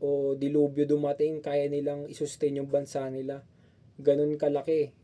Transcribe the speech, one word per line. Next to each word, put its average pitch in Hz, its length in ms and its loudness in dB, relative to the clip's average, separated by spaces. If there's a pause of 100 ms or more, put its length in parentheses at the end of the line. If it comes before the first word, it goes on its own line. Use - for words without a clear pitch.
o 139 360 0
dilubyo 143 520 2
dumating, 147 560 0
kaya 143 240 0
nilang 143 400 -4
isustain 147 480 -2
yung 139 120 -4
bansa 139 400 -2
nila. 135 360 -8 (520)
Ganun 147 400 4
kalaki. 147 560 0 (120)